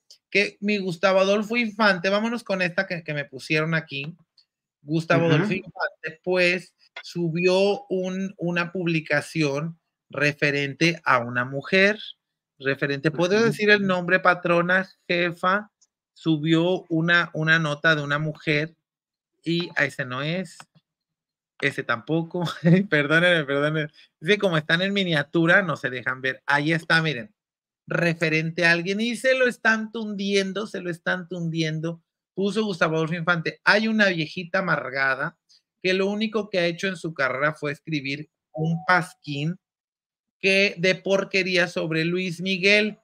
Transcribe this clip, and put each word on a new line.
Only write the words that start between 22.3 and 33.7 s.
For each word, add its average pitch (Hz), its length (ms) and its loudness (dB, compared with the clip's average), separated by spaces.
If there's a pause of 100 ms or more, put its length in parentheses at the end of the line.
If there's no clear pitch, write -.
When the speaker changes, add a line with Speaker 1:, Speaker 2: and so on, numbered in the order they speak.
Speaker 1:
<laughs> 185 280 4
perdónenme, 156 560 4
perdónenme, 147 460 -2 (280)
es 156 80 -6
que 202 100 4
como 190 200 0
están 165 240 0
en 196 120 -2
miniatura 175 680 4
no 156 160 -2
se 135 120 -6
dejan 127 320 -6
ver, 131 260 -4
ahí 147 260 2
está, 165 280 2
miren, 127 320 -4 (540)
referente 165 800 0
a 170 80 6
alguien 190 280 0
y 233 160 -2
se 262 180 2
lo 254 120 2
están 220 440 0
tundiendo, 202 760 -2
se 190 140 -8
lo 175 100 -6
están 180 380 -6
tundiendo, 165 720 -4 (320)
puso 202 300 0
Gustavo 165 320 0
Adolfo 160 180 0
Infante, 170 500 -2
"Hay 214 240 4